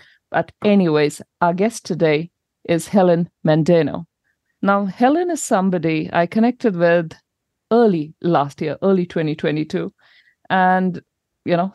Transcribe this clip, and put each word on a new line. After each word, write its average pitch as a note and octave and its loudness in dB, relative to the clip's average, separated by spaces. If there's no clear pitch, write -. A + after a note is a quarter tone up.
But - -4
anyways, E3 2
our F3 2
guest G3+ -4
today D#3+ 0
is E3 -2
Helen F3 2
Mandeno. D#3+ 0
Now, G3+ 0
Helen D4 0
is D4+ -6
somebody F3+ -2
I E3+ 2
connected A3+ -2
with E3+ 2
early F#3 2
last D#3 -2
year, D#3+ -6
early F#3+ 2
twenty D#3+ -4
twenty-two, D#3 -4
and, F#3 0
you E3+ 0
know, F#3 -2